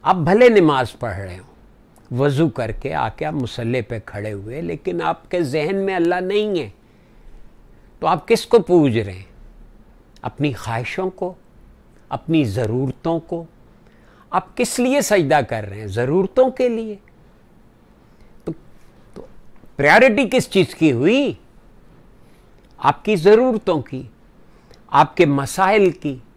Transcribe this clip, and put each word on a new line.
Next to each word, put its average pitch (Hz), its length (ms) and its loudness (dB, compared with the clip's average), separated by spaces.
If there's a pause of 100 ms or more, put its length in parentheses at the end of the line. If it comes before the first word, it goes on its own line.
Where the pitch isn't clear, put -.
आप 170 100 4
भले 190 340 6
नमाज 151 420 4
पढ़ 110 240 -8
रहे 92 220 -12
हो, 90 80 -20 (680)
वज़ू 143 360 2
करके 113 400 -8
आके 147 360 -6
आप 156 80 -6
मुसल्ले 123 480 -4
पे 110 180 -10
खड़े 104 320 -12
हुए, 107 300 -12
लेकिन 170 400 -8
आपके 170 400 -4
जहन 156 340 -2
में 196 200 -4
अल्लाह 175 240 0
नहीं 196 400 -2
है, 113 140 -10 (1300)
तो 165 60 -2
आप 165 180 -2
किसको 226 340 2
पूज 156 380 4
रहे 101 180 -6
हैं? 95 140 -20 (920)
अपनी 139 300 -4
ख्वाहिशों 120 560 -8
को, 180 260 -10 (760)
अपनी 156 340 -2
ज़रूरतों 123 760 -4
को। 165 280 -10 (840)
आप - 200 -4
किस 247 260 -4
लिए 254 220 2
सजदा 156 400 2
कर 110 220 -6
रहे 98 160 -14
हैं? 107 80 -12
ज़रूरतों 180 640 0
के 254 180 -2
लिए। 220 300 -8 (1500)
तो, 165 80 -8 (640)
तो - 120 -18 (500)
प्रायोरिटी 220 480 4
किस 254 260 0
चीज़ - 240 2
की 156 140 4
हुई? 175 500 0 (1400)
आपकी - 360 0
ज़रूरतों 208 680 4
की, 127 280 -12 (840)
आपके 156 340 4
मसाइल 180 680 2
की। 135 320 -8 (140)